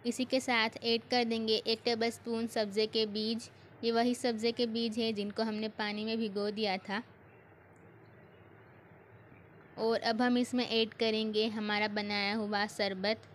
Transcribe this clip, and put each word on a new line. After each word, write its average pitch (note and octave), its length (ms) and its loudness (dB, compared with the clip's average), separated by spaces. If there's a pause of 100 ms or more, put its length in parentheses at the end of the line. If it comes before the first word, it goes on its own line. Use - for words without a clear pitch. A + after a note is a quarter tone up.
इसी A#3+ 180 -2
के C4 160 0
साथ A3+ 440 0
ऐड A#3 260 2
कर B3 140 4
देंगे A3+ 320 2
एक A3+ 280 0
tablespoon A#3 640 0
सब्ज़े G#3+ 380 0
के A3 220 0
बीज। G#3+ 420 -2 (340)
ये A#3 80 2
वही A#3+ 220 4
सब्ज़े A#3 380 0
के A#3+ 160 0
बीज A3+ 300 0
हैं, A3+ 160 0
जिनको G3+ 280 -4
हमने G#3+ 280 -2
पानी G#3+ 340 -4
में A3 140 -2
भिगो G#3 320 -2
दिया G#3 280 0
था। G3+ 240 -4 (2750)
और A3 240 0
अब A3+ 200 0
हम B3 160 4
इसमें B3 300 0
ऐड A3+ 260 2
करेंगे A3 540 0
हमारा G#3+ 420 0
बनाया G#3 460 -2
हुआ G#3 320 0
शरबत। G3+ 680 -2